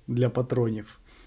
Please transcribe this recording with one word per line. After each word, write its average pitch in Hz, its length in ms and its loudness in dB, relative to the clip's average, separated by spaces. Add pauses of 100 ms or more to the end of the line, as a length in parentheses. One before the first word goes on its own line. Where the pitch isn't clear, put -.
для 123 220 2
патронів. 120 720 -2 (280)